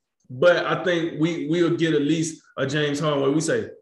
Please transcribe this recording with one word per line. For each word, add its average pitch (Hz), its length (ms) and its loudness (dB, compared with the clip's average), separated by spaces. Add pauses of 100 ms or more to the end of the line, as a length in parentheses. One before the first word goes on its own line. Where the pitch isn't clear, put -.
(320)
But 156 320 4
I 160 200 -2
think 170 360 -2
we, 156 280 -2
we'll 160 280 2
get 160 200 2
at 143 80 2
least 156 400 -2 (120)
a 139 120 -2
James 147 320 -2
Harden 151 200 0
where 139 120 2
we 160 100 2
say 123 260 -2 (140)